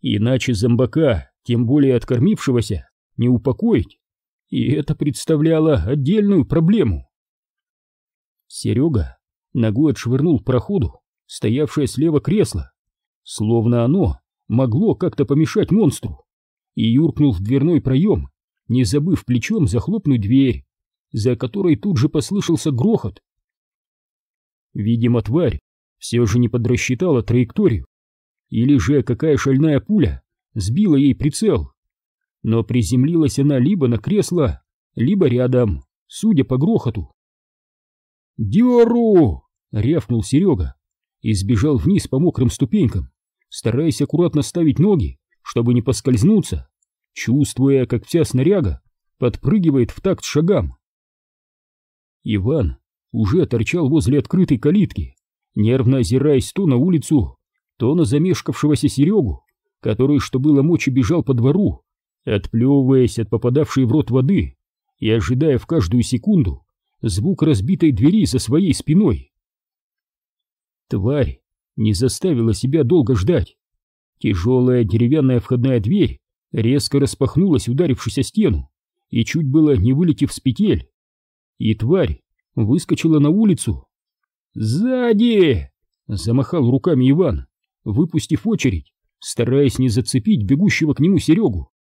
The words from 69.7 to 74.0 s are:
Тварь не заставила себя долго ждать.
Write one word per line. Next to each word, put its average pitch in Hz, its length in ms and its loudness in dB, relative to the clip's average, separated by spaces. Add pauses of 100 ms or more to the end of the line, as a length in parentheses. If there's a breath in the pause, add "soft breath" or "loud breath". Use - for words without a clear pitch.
Тварь 104 520 -2 (340)
не 107 200 0
заставила 117 600 0
себя 139 300 0
долго 127 320 2
ждать. 110 400 -2 (640)